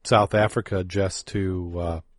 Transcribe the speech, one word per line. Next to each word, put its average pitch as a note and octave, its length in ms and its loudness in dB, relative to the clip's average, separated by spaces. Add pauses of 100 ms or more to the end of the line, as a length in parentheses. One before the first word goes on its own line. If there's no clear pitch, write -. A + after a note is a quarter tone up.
South G#2 300 4
Africa G#2 500 0
just F#2+ 440 -2
to, F#2 520 -4
uh, E2+ 200 -4 (180)